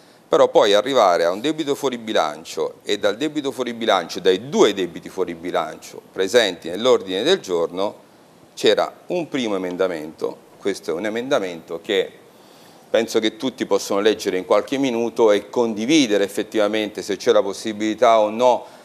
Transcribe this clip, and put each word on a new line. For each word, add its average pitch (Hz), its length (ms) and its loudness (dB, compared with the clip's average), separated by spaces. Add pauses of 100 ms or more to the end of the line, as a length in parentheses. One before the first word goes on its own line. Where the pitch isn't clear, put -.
(280)
però 135 200 6
poi 117 260 4
arrivare 104 500 4
a 87 60 2
un 98 100 -2
debito 147 340 -2
fuori 131 220 -4
bilancio 82 840 -4
e 104 160 -2
dal 101 180 0
debito 147 340 -4
fuori 120 220 -6
bilancio, 101 480 -2
dai 92 300 2
due 151 240 4
debiti 87 340 -6
fuori 87 260 -6
bilancio 82 680 -8 (100)
presenti 95 560 0
nell'ordine 101 540 0
del 170 180 0
giorno, 90 680 -4 (460)
c'era 87 380 2 (140)
un 170 220 -4
primo 113 280 -2
emendamento, 90 800 -4 (220)
questo - 320 -6
è 80 40 -2
un 95 120 -6
emendamento 104 720 -4
che 98 320 0 (800)
penso 113 300 0
che 110 180 -2
tutti 127 260 -4
possono 98 360 -2
leggere 104 360 0
in 90 80 -4
qualche 104 320 0
minuto 117 540 2
e 101 180 2
condividere 113 760 2
effettivamente 104 760 -2
se 95 160 -4
c'è 117 160 2
la 107 100 4
possibilità 107 760 0
o 107 100 2
no 117 380 0 (180)